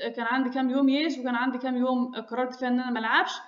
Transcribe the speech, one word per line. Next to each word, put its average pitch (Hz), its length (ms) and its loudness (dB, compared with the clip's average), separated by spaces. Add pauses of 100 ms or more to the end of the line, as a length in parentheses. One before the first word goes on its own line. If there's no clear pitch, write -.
(160)
كان 233 100 -4
عندي 247 240 0
كام 262 200 0
يوم 269 180 4
يس، 277 300 2
وكان 247 160 -2
عندي 247 240 0
كام 254 180 -2
يوم 247 380 0
قررت 240 400 -4
فيها 254 140 -2
إن 247 120 2
أنا 254 100 -4
ما 233 80 -2
ألعبش، 254 340 2 (160)